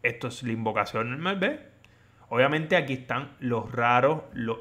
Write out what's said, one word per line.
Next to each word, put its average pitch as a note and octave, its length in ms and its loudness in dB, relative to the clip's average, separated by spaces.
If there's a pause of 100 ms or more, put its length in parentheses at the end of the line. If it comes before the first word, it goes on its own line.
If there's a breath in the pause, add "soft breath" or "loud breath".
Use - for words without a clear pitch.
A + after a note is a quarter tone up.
Esto A#2+ 260 -2
es - 140 -10
la A#2 100 -4
invocación A2+ 580 -2
normal, F3 280 -4
¿ves? C4+ 220 0 (680 soft breath)
Obviamente D3+ 480 2
aquí C#3 160 0
están B2+ 460 -6
los A#2 340 -2
raros, B2 500 4 (100)
los A2+ 280 -4